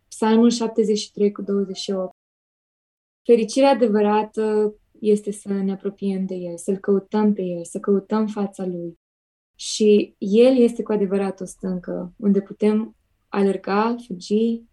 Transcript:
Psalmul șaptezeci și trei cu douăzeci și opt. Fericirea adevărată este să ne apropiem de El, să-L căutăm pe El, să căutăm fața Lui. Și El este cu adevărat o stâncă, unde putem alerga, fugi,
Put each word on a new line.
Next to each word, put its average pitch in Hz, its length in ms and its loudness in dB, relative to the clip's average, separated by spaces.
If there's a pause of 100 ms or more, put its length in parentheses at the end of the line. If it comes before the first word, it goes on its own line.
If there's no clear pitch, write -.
Psalmul 226 420 4
șaptezeci 226 480 0
și - 140 -12
trei 202 200 0
cu 202 100 -12
douăzeci 196 340 -4
și - 140 -10
opt. 185 220 -6 (1120)
Fericirea 233 480 4
adevărată 214 1040 0 (260)
este 208 300 0
să 208 180 -12
ne 196 240 -2
apropiem 196 540 -6
de 185 80 -8
El, 175 220 -10
să-L 190 200 -4
căutăm 202 560 0
pe 196 100 -4
El, 175 220 -6
să 190 160 -12
căutăm 214 460 -2
fața 202 400 -6
Lui. 170 280 -8 (640)
Și 208 600 2
El 233 380 4
este 233 260 2
cu 214 100 -4
adevărat 196 480 -2
o 190 40 -12
stâncă, 180 720 -8
unde 202 240 2
putem 214 560 -2 (320)
alerga, 202 680 -2 (100)
fugi, 226 560 -2 (100)